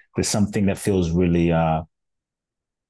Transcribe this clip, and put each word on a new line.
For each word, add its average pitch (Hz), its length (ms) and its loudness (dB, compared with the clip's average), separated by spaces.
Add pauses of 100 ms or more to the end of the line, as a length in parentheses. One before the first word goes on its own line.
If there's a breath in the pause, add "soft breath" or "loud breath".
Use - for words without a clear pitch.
(160 soft breath)
there's 98 100 -2
something 101 400 0
that 95 120 -2
feels 92 340 0
really, 85 400 2
uh, 80 300 0 (1080)